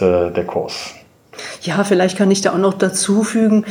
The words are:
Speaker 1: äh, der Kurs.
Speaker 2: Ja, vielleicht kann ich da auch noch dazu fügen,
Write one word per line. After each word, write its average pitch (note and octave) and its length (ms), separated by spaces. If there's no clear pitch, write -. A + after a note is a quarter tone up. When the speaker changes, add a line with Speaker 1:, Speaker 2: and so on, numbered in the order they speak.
Speaker 1:
äh, F2+ 280
der F2 160
Kurs. - 480
Speaker 2:
Ja, F3 200
vielleicht F#3 320
kann G3 140
ich G3 120
da F#3+ 120
auch F3 60
noch G3 160
dazu G3 480
fügen, G#3+ 480